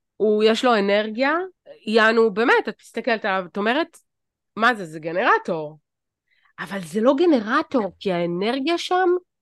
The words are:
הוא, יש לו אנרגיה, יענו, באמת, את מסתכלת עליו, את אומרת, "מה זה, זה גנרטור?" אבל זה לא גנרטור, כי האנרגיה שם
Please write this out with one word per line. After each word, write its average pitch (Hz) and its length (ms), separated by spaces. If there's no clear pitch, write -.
הוא, 214 280
יש 220 200
לו 240 140
אנרגיה, 214 580
יענו, 220 480
באמת, 277 340
את 214 120
מסתכלת 226 440
עליו, 190 280
את - 40
אומרת, 247 420
"מה 226 180
זה, 202 100
זה 156 160
גנרטור?" 170 800
אבל 180 220
זה 175 200
לא 254 140
גנרטור, 269 840
כי 190 140
האנרגיה 208 680
שם 359 300